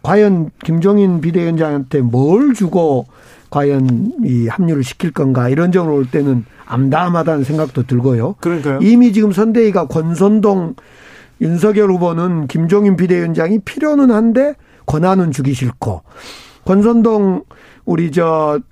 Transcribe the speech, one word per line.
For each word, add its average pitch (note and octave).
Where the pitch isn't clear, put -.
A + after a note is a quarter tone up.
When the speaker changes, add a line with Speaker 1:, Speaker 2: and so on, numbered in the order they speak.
Speaker 1:
과연 F#3+
김종인 F3+
비대위원장한테 D#3+
뭘 D3+
주고 D#3+
과연 C#3+
이 A#2+
합류를 D#3
시킬 D#3
건가 C3
이런 E3+
점으로 E3+
올 C3+
때는 C#3
암담하다는 D#3
생각도 C#3
들고요. B2+
Speaker 2:
그러니까요. D3
Speaker 1:
이미 A#3+
지금 G#3
선대위가 G#3
권선동, F#3
윤석열 G3
후보는 E3+
김종인 F#3
비대위원장이 E3+
필요는 C#4+
한데 A#3
권한은 F3
주기 C3+
싫고 A#2+
권선동 G#3
우리 E3+
저 D#3